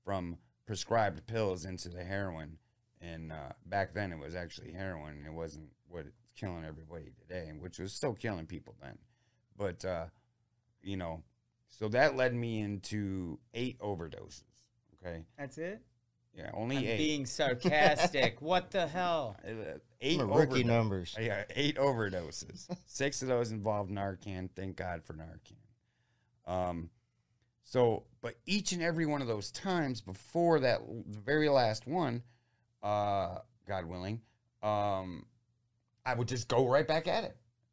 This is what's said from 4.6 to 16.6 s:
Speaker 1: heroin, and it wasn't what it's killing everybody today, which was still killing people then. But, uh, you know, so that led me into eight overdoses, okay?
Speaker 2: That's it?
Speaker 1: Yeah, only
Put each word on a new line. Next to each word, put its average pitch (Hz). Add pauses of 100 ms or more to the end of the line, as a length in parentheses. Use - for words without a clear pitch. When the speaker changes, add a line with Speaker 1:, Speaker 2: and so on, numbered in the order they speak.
Speaker 1:
heroin, 82
and 73
it 78
wasn't 80 (180)
what 85
it's - (180)
killing 87
everybody 80
today, 85 (100)
which 87
was 95
still 131
killing 101
people 80
then. 69 (580)
But, 92
uh, 85 (760)
you 98
know, 82 (460)
so -
that 131
led 127
me 117
into 98 (140)
eight 123
overdoses, 87 (640)
okay? 82 (140)
Speaker 2:
That's 139
it? 185 (520)
Speaker 1:
Yeah, -
only 123